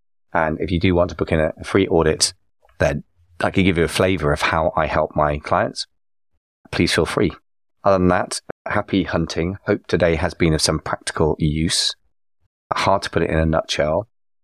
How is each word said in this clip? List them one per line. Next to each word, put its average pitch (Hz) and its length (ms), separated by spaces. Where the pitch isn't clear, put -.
And 80 260
if 92 120
you 85 80
do 92 160
want 87 160
to 80 40
book - 160
in 82 80
a, 78 200
a 90 40
free 98 240
audit, 78 460
then 73 240
I 101 100
can 95 120
give 90 140
you 85 60
a 78 60
flavor 90 420
of 71 100
how 80 340
I 78 120
help 76 280
my 73 220
clients. - 500
Please - 240
feel 85 100
free. - 260
Other 98 140
than 90 100
that, - 340
happy 101 380
hunting. 85 540
Hope 104 200
today 85 280
has 82 180
been 82 200
of 76 80
some 78 180
practical - 580
use. 80 580
Hard 98 300
to - 60
put 85 140
it - 60
in 80 80
a 80 80
nutshell, 80 640